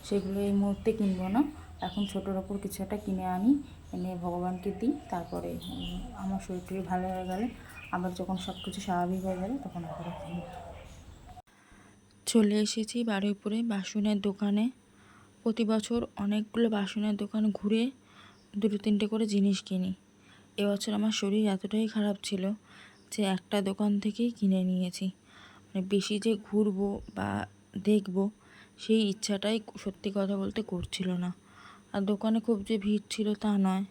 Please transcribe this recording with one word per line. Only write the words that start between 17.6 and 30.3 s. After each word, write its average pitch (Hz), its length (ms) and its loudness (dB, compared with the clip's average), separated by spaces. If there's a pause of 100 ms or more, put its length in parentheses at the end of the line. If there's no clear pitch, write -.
দুটো 208 220 2
তিনটে 214 280 2
করে 220 200 0
জিনিস 202 360 4
কিনি। 185 320 -2 (640)
এবছর 202 360 0
আমার 208 180 2
শরীর 214 380 2
এতটাই 208 380 0
খারাপ 208 360 2
ছিল 196 300 0 (580)
যে 214 120 0
একটা 190 400 2
দোকান 202 380 2
থেকেই 233 300 0
কিনে 190 340 4
নিয়েছি। 185 420 0 (540)
মানে 185 260 -4
বেশি 202 320 2
যে 226 140 2 (120)
ঘুরবো 202 560 0 (140)
বা 101 320 -2 (380)
দেখবো, 196 460 4 (480)
সেই 220 300 4
ইচ্ছাটাই 202 520 0 (180)
সত্যি 202 360 -6
কথা 196 220 0